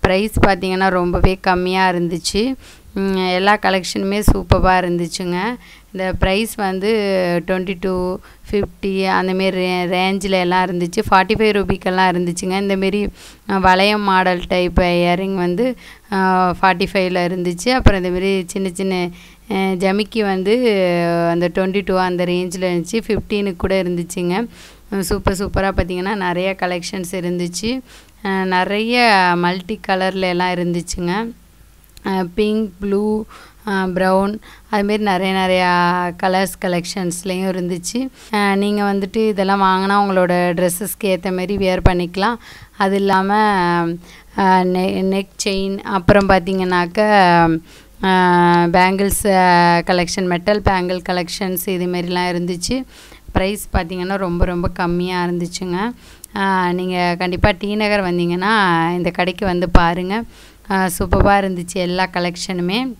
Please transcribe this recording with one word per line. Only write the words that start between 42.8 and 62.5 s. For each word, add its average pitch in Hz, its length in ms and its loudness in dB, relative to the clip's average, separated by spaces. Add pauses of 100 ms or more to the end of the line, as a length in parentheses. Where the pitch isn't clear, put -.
இல்லாம, 196 380 2 (1040)
ஆ, 185 240 4
நெ-, 185 420 0
நெக் 190 260 -2 (140)
செயின், 196 360 -4
அப்புறம் 196 500 2
பார்த்தீங்கன்னாக்க, 185 720 2 (1040)
ஆ, 175 600 4
பேங்கிள்ஸ், 190 680 2
ஆ, 175 460 6
கலெக்ஷன், 180 480 0
மெட்டல் 180 360 0
பேங்கிள் 180 480 -2
கலெக்ஷன்ஸ் 180 560 -4
இதுமாரிலாம் 180 640 -2
இருந்துச்சு. 175 540 -4 (500)
ப்ரைஸ் 196 260 -2 (140)
பார்த்தீங்கன்னா 185 440 -4
ரொம்ப, 175 280 0
ரொம்ப 175 220 -2
கம்மியா 180 580 -2
இருந்துச்சுங்க. 175 680 -4 (440)
ஆ, 190 360 0
நீங்க 180 480 -2
கண்டிப்பா 180 320 0
டி 202 240 -4
நகர் 208 280 0
வந்தீங்கன்னா 175 800 2 (100)
இந்த 175 180 -2
கடைக்கு 180 360 -4
வந்து 180 240 0
பாருங்க. 180 540 2 (480)
ஆ, 190 180 0 (100)
சூப்பர்பா 196 440 4
இருந்துச்சு 175 300 -6
எல்லா 180 400 0
கலெக்ஷனுமே. 180 880 -4